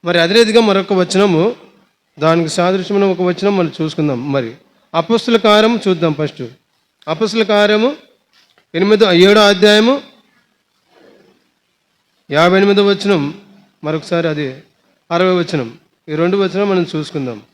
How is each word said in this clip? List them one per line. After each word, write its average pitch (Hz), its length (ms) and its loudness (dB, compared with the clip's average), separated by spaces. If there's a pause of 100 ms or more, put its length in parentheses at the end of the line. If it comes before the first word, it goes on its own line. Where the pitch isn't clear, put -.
మరి 170 160 0
అదే 170 140 0
రీతిగా 226 260 4
మరొక 196 320 0
వచనము, 190 640 0 (600)
దానికి 165 300 0
సాదృశ్యమైన 190 560 -2
ఒక 185 180 -2
వచనం 190 340 -2
మనం 165 160 -2 (100)
చూసుకుందాం. 143 500 -4
మరి 123 220 -4 (400)
అపొస్తల 226 420 -2
కార్యము 214 520 2
చూద్దాం 165 340 -2
ఫస్ట్. 139 200 -8 (680)
అపొస్తల 202 340 -4
కార్యము 214 540 0 (800)
ఎనిమిదో, 196 380 2
ఏడో 196 280 6
అధ్యాయము 208 600 4 (2250)
యాభై 170 260 2
ఎనిమిదో 202 300 2
వచనం, 196 540 -2 (440)
మరొకసారి 160 440 -4
అది 147 260 -6 (560)
అరవై 175 340 0
వచనం, 127 340 -8 (300)
ఈ 151 60 -8
రెండు 170 220 -2
వచనం 196 340 -2
మనం 180 160 0 (100)
చూసుకుందాం. 131 460 -8 (120)